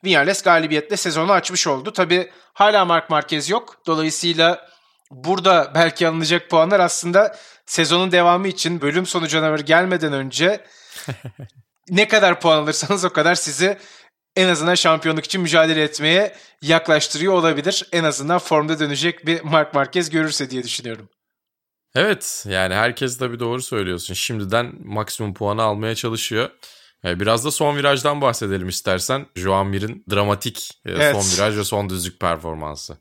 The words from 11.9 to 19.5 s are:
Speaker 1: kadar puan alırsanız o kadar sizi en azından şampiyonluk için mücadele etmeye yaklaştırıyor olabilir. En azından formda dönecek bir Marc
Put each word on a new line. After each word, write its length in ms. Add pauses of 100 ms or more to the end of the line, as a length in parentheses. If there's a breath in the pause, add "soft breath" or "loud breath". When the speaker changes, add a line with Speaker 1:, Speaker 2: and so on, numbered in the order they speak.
Speaker 1:
kadar 320
puan 220
alırsanız 420
o 60
kadar 240
sizi 440 (580 loud breath)
en 120
azından 260
şampiyonluk 500
için 160
mücadele 420
etmeye 520 (280 loud breath)
yaklaştırıyor 680
olabilir. 600
En 120
azından 340
formda 400
dönecek 480
bir 160
Marc 320